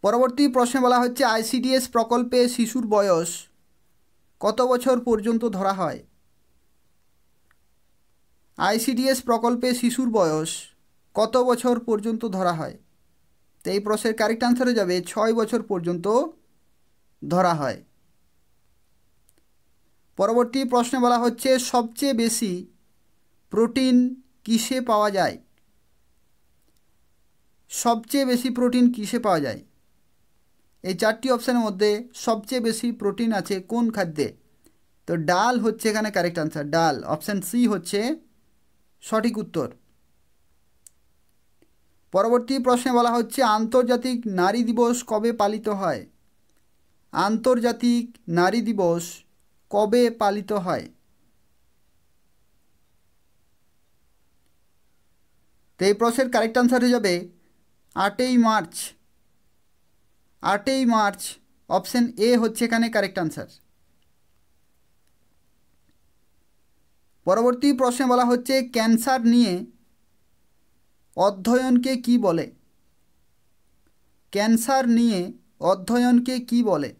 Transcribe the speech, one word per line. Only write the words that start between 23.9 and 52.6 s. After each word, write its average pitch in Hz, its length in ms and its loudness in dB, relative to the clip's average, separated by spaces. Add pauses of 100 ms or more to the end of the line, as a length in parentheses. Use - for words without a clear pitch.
কিসে 226 340 -2 (120)
পাওয়া 208 200 2
যায়? 170 260 0 (2250)
সবচেয়ে 240 600 -2
বেশি 247 200 0
প্রোটিন 247 420 2
কিসে 226 280 -6
পাওয়া 190 260 0
যায়? 110 140 -6 (1200)
এই 185 160 -4
চারটি 226 300 0
অপশনের 247 360 0
মধ্যে 208 240 0 (340)
সবচেয়ে 233 420 -2
বেশি 226 220 -2 (120)
প্রোটিন 202 320 -2
আছে 202 240 -4 (120)
কোন 233 160 -2 (120)
খাদ্যে? 160 320 -2 (800)
তো 165 40 -2 (180)
ডাল 208 300 2
হচ্ছে 214 280 -2
এখানে 214 280 -2
কারেক্ট 170 220 -2
আনসার, 156 320 -6
ডাল, 156 260 2 (180)
অপশন 208 240 -6 (100)
সি 240 120 -2 (120)
হচ্ছে 202 280 -4 (1040)
সঠিক 220 360 -2
উত্তর। 175 300 -6 (2500)
পরবর্তী 233 400 0 (120)
প্রশ্নে 247 320 0
বলা 240 180 2
হচ্ছে, 240 240 -2 (160)
আন্তর্জাতিক 247 600 0 (220)
নারী 208 280 2
দিবস 240 280 2 (140)
কবে 220 200 0 (100)
পালিত 214 260 -2 (140)
হয়? 147 220 -4 (1080)
আন্তর্জাতিক 233 920 0 (340)
নারী 190 240 2
দিবস 180 420 0 (680)
কবে 214 320 2 (180)
পালিত 202 300 -2 (160)
হয়? 139 200 -4 (4000)